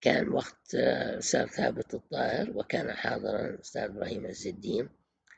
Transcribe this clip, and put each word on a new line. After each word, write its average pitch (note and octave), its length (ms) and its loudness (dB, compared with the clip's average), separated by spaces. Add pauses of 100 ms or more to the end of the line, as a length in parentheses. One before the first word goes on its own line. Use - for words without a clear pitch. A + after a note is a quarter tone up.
كان - 280 4
وقت، - 460 -4
آه، B2 400 4
الأستاذ - 320 2
ثابت - 480 -2
الطاهر، B2+ 640 0
وكان - 340 0
حاضرًا G#2 540 0
الأستاذ - 360 -6
إبراهيم G2+ 440 -4
عز F#2 200 -8
الدين G2+ 420 -2 (500)